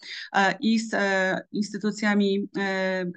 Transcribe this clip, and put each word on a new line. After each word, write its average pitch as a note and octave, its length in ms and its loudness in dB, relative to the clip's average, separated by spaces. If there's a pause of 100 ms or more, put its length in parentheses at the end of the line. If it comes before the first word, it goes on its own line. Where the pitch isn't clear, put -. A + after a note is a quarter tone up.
(340)
e, G3 260 2
i A3+ 200 2
z, A3 140 -4
e, F#3+ 480 2 (100)
instytucjami, G3+ 1040 0
e, F#3+ 480 -2 (120)